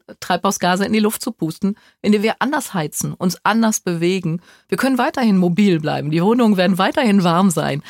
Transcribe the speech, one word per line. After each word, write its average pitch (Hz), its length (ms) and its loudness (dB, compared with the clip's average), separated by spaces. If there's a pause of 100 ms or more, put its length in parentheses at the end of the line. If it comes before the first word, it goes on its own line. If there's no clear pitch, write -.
(200)
Treibhausgase 185 640 -2
in - 80 -2
die 214 60 2
Luft 214 220 0
zu 247 100 -6
pusten, 190 460 -4 (240)
indem 208 200 2
wir 220 180 0
anders 269 340 -4
heizen, 151 400 -6
uns 180 300 -4
anders 220 360 0
bewegen. 175 640 -2 (260)
Wir 190 100 -2
können 262 200 0
weiterhin 240 400 2
mobil 180 420 2
bleiben, 147 320 -4
die 165 100 0
Wohnungen 220 360 4
werden 185 200 2
weiterhin 202 460 2
warm 180 280 4
sein, 147 380 -4